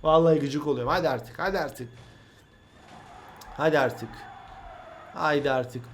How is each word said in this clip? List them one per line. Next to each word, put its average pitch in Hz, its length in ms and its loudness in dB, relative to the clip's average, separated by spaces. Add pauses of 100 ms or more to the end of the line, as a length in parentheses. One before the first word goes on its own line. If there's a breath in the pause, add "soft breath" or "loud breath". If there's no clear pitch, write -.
Vallahi 160 360 8
gıcık 143 280 -2
oluyorum. 127 240 0
Hadi 170 180 2
artık, - 300 -6
hadi 190 200 0
artık. 127 300 -6 (1700 loud breath)
Hadi 151 220 4
artık. 117 300 -2 (1040)
Haydi 147 380 2
artık. 127 300 -2 (120)